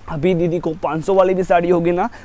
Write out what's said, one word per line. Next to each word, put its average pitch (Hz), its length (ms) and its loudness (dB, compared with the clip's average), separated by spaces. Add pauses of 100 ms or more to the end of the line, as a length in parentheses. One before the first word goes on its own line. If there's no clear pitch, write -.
अभी 165 260 0
दीदी 170 240 -2
को 165 140 -4 (100)
पाँच 156 220 -4
सौ 196 80 0
वाली 190 200 4
भी 185 100 -2
साड़ी 175 260 2
होगी 175 220 2
ना 175 180 -2 (160)